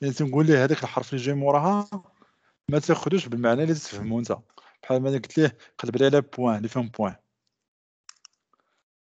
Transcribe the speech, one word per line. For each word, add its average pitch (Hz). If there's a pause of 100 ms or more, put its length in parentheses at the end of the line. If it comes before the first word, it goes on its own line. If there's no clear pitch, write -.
يعني 139
تنقول 147
ليه 143
هذاك 147
الحرف -
اللي 131
جاي 139
موراها 147 (840)
ما 147
تاخذوش 156
بالمعنى 120
اللي 160
تفهمو 110
انت. 110 (440)
بحال 131
ما 135
قلت 135
ليه 151 (200)
قلب 120
لي 135
على 143
بوان، 123
اللي 107
فيهم 120
بوان. 101 (1900)